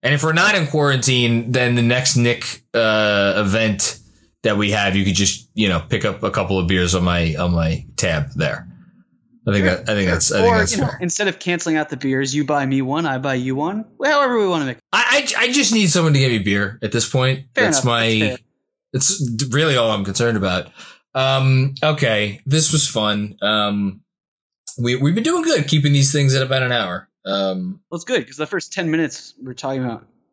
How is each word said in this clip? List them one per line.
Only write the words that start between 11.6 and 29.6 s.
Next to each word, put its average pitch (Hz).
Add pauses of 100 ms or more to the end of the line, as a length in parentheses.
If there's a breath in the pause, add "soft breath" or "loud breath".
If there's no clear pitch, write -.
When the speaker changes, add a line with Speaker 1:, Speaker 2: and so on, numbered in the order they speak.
Speaker 2:
out 151
the 147
beers, 135
you 147
buy 143
me 135
one, 143
I 135
buy 135
you 127
one. 190 (120)
Well, 285
however 247
we 202
wanna 165
make 127
it. - (100)
Speaker 1:
I, 240 (100)
I, 220
I 247
just 262
need 208
someone 160
to 143
get 131
me 113
beer 101
at 107
this 117
point. 131
Speaker 2:
Fair 254
Speaker 1:
That's 160
Speaker 2:
enough. 131
Speaker 1:
my, 117
Speaker 2:
That's 110
fair. 107 (560)
Speaker 1:
it's 135
d-, 117
really 143
all 113
I'm 101
concerned 110
about. 92 (440 loud breath)
Um, 135 (100)
okay, 110
this 151
was 156
fun. 104
Um, 101 (760)
we, 123
we've 139
been 226
doing 330
good, 240
keeping 147
these 139
things 139
at 135
about 131
an 123
hour. 95 (160)
Um, 95
Speaker 2:
Well, 170
it's 170
good, 240
'cause 135
the 151
first 175
ten 170
minutes 156
we 131
were 131
talking 135